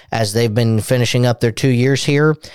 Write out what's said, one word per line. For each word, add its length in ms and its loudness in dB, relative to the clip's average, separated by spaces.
as 220 -2
they've 200 0
been 280 0
finishing 440 0
up 140 0
their 140 0
two 160 -2
years 340 0
here. 320 2